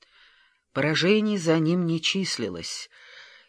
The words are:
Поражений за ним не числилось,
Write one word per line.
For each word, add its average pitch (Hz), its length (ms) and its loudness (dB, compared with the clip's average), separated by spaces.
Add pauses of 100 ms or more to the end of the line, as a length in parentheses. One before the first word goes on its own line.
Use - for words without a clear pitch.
(720)
Поражений 180 640 2
за 160 200 2
ним 170 280 2
не 165 140 0
числилось, 110 920 -6 (600)